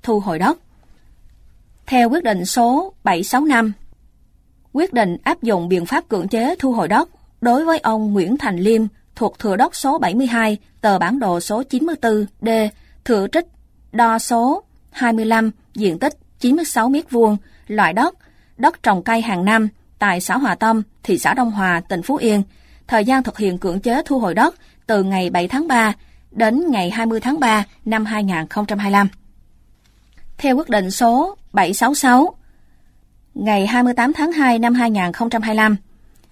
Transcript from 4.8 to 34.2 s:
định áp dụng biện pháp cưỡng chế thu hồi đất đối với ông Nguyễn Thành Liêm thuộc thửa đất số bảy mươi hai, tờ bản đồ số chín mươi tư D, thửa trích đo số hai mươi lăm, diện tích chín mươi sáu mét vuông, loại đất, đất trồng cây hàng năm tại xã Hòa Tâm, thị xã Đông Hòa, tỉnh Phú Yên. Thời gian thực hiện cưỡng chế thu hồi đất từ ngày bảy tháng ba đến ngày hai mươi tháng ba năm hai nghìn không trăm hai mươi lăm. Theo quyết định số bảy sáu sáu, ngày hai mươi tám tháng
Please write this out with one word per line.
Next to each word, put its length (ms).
định 300
áp 200
dụng 260
biện 180
pháp 220
cưỡng 200
chế 300
thu 140
hồi 160
đất 200
đối 240
với 140
ông 340
Nguyễn 240
Thành 200
Liêm 260
thuộc 220
thửa 180
đất 200
số 220
bảy 160
mươi 120
hai, 320
tờ 180
bản 200
đồ 220
số 220
chín 240
mươi 100
tư 300
D, 80
thửa 280
trích 140
đo 260
số 440
hai 220
mươi 120
lăm, 260
diện 240
tích 140
chín 160
mươi 80
sáu 240
mét 220
vuông, 260
loại 260
đất, 220
đất 260
trồng 200
cây 180
hàng 240
năm 240
tại 220
xã 160
Hòa 180
Tâm, 280
thị 160
xã 160
Đông 160
Hòa, 380
tỉnh 140
Phú 140
Yên. 260
Thời 180
gian 180
thực 160
hiện 200
cưỡng 220
chế 240
thu 140
hồi 160
đất 200
từ 160
ngày 280
bảy 180
tháng 200
ba 240
đến 400
ngày 200
hai 160
mươi 140
tháng 200
ba 240
năm 200
hai 200
nghìn 220
không 200
trăm 120
hai 120
mươi 20
lăm. 160
Theo 180
quyết 120
định 220
số 460
bảy 220
sáu 200
sáu, 400
ngày 320
hai 160
mươi 120
tám 180
tháng 200